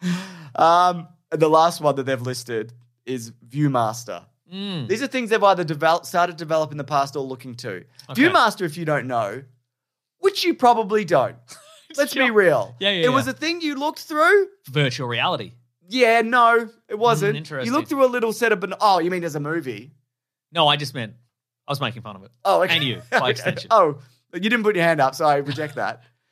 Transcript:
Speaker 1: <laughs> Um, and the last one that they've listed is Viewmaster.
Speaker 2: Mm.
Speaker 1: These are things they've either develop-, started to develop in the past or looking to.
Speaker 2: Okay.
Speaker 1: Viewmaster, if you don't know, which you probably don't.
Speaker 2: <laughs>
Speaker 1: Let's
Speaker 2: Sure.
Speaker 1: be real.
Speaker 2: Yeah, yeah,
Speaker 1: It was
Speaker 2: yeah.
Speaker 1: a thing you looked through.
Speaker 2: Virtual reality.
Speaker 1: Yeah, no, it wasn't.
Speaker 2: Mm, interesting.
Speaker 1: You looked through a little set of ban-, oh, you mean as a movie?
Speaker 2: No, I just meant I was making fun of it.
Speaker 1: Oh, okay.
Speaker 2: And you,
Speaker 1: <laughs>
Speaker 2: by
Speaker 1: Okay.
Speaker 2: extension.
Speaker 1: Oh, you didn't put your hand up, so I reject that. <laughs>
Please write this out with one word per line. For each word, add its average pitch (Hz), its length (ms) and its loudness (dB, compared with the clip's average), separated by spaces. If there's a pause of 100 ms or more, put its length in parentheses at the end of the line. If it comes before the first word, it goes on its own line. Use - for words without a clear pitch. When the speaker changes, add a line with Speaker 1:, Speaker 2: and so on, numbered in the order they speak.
Speaker 1:
<laughs> 180 140 -4 (420)
Um, 170 520 2 (240)
and 160 80 -4
the 156 80 4
last 156 320 4
one 143 160 2
that 139 60 -4
they've 127 180 -4
listed 120 500 -6 (340)
is 117 260 -8 (140)
Viewmaster. 120 760 -2 (300)
Speaker 2:
Mm. 190 340 -8
Speaker 1:
These 226 160 -2
are 277 40 -2
things 247 240 -6
they've 214 120 2
either 180 220 4
develop-, 160 400 0
started 175 280 0
to 156 40 -18
develop 156 340 -2
in 147 60 -12
the 143 80 -10
past 143 320 -2
or 139 80 -4
looking 131 300 -12
to. 101 280 -12 (260)
Speaker 2:
Okay. 165 140 -2
Speaker 1:
Viewmaster, 302 380 2
if 160 160 -6
you 170 80 -8
don't 143 220 0
know, 120 360 -2 (760)
which 381 260 0
you 339 80 2
probably 220 500 2
don't. 143 320 0 (300)
Speaker 2:
<laughs> - 320 -20
Speaker 1:
Let's 277 160 -2
Speaker 2:
Sure. 269 100 0
Speaker 1:
be 247 80 2
real. 165 480 4
Speaker 2:
Yeah, 196 120 0
yeah, 175 160 0
Speaker 1:
It - 20 2
was 262 160 2
Speaker 2:
yeah. 262 60 -4
Speaker 1:
a - 40 -10
thing 330 240 -4
you 302 160 -4
looked 285 240 -4
through. 359 480 2 (220)
Speaker 2:
Virtual 131 400 -2
reality. 120 420 -4 (380)
Speaker 1:
Yeah, 233 320 4
no, 233 480 2 (180)
it 214 100 -8
wasn't. 214 360 2
Speaker 2:
Mm, 143 60 -6
interesting. 147 300 -8
Speaker 1:
You 262 80 0
looked 330 120 -4
through 277 160 2
a - 20 8
little 240 240 -4
set 220 220 0
of 185 80 0
ban-, 190 180 -8
oh, 196 200 4
you 170 120 0
mean 180 140 -4
as 151 100 -6
a 151 60 -6
movie? 143 500 -8 (600)
Speaker 2:
No, 156 160 4
I 147 80 2
just 147 160 -8
meant 113 220 -8 (520)
I 135 40 -6
was 143 100 -6
making 120 200 -6
fun 107 140 -14
of 95 80 -20
it. 101 80 -20 (140)
Speaker 1:
Oh, 185 180 4
okay. 180 120 2
Speaker 2:
And 160 100 0
you, 110 200 -4
Speaker 1:
<laughs> - 60 -20
Speaker 2:
by - 60 2
Speaker 1:
Okay. - 140 0
Speaker 2:
extension. - 400 -6
Speaker 1:
Oh, 170 260 4 (360)
you 180 60 -8
didn't 220 240 0
put 208 140 2
your 170 80 2
hand 165 160 4
up, 131 140 2
so 165 100 0
I 147 120 4
reject 143 380 -6
that. 110 320 -6
<laughs> - 60 -20 (180)